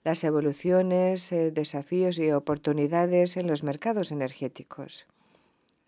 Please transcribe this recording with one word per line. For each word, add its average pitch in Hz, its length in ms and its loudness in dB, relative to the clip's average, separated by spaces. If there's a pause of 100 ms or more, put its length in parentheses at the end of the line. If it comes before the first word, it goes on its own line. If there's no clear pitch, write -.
las 160 180 0
evoluciones, 180 1080 2
eh, 165 180 2
desafíos 160 680 -2
y 156 140 2
oportunidades 156 1040 2
en 180 120 -4
los 147 220 0
mercados 190 440 -4
energéticos. - 920 -8 (840)